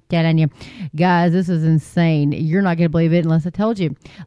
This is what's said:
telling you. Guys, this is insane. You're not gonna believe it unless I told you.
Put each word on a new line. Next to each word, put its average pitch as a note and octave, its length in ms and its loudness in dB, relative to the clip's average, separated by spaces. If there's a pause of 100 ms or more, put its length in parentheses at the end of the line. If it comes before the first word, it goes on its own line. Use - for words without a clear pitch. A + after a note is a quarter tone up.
telling E3 280 0
you. D#3+ 120 2 (460)
Guys, F3 360 2
this F3 180 0
is E3 140 0
insane. D#3+ 720 0
You're E3 280 -2
not F3 160 0
gonna E3 120 2
believe E3 240 0
it F3 100 2
unless D#3+ 240 0
I F3+ 40 -6
told G#3+ 280 -2
you. E3 160 -4 (320)